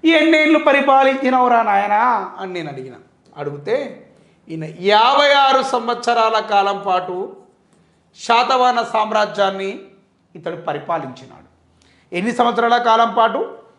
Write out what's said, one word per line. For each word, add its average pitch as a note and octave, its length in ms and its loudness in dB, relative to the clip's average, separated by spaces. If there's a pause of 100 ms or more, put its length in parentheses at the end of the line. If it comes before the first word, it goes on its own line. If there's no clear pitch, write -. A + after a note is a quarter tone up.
"ఈ D#4+ 40 4
ఎన్నేళ్ళు D#4 480 4
పరిపాలించినవురా C4+ 1000 2
నాయనా?" G#3 760 0
అని F#3+ 140 -10
నేను E3 160 -8
అడిగిన. C3 240 -14 (440)
అడిగితే D3 720 -8 (400)
ఈయన D#3+ 160 -10 (140)
యాభై B3 540 4
ఆరు C4+ 300 4
సంవత్సరాల A#3 760 0
కాలం G3+ 480 0
పాటు F#3 480 -4 (880)
శాతవాహన B3 580 2
సామ్రాజ్యాన్ని G#3 960 -2 (560)
ఇతడు E3+ 200 -10
పరిపాలించినాడు. D3 920 -10 (680)
ఎన్ని A#3 160 -4
సంవత్సరాల A#3 460 0
కాలం A3+ 360 2
పాటు? A#3+ 440 -2 (220)